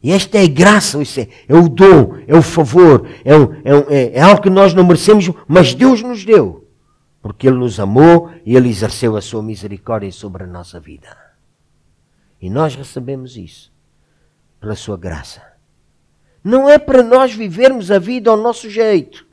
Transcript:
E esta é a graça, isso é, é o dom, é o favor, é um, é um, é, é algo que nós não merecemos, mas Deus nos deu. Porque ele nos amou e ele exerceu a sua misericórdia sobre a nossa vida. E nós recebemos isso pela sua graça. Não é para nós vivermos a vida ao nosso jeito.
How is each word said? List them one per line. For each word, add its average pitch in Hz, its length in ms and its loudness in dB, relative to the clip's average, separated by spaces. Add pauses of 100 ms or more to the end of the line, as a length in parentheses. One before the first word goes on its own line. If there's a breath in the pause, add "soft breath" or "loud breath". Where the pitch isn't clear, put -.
E 139 100 -4
esta 190 260 -2
é 196 60 2
a 175 40 2
graça, 165 540 0
isso - 180 -10
é, 107 80 -10 (200 soft breath)
é 135 80 0
o 170 120 6
dom, 175 600 4
é 151 80 2
o 165 60 6
favor, 156 680 2 (180 loud breath)
é 143 100 4
um, 151 280 2
é 139 120 0
um, 143 140 2
é, 131 240 -2
é 127 80 -2
algo 190 200 4
que 196 80 0
nós 190 240 2
não 180 120 2
merecemos, 185 440 2 (180 loud breath)
mas 147 260 2
Deus 240 280 0
nos 233 220 -12
deu. 147 440 -2 (540)
Porque 107 260 -6
ele 127 100 0
nos 120 220 -6
amou 156 500 2 (160 loud breath)
e 117 100 -2
ele 127 140 2
exerceu 107 480 -6
a 101 40 -8
sua 110 200 -12
misericórdia 101 680 -12
sobre 92 320 -20
a 90 40 -20
nossa 87 320 -20
vida. - 380 -20 (1200)
E 92 100 -14
nós 139 260 -6
recebemos 131 600 -16
isso - 380 -20 (880)
pela 107 140 -12
sua 101 220 -14
graça. 82 440 -16 (1000)
Não 262 260 0
é 294 80 6
para 277 260 0
nós 247 300 0
vivermos 214 580 -2
a 196 80 0
vida 226 300 -6
ao 220 80 2
nosso 226 320 -8
jeito. 208 640 -4